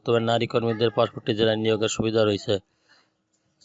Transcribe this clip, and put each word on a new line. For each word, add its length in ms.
তবে 140
নারী 280
কর্মীদের 440
পার্শ্ববর্তী 420
জেলায় 240
নিয়োগের 320
সুবিধা 360
রয়েছে। 340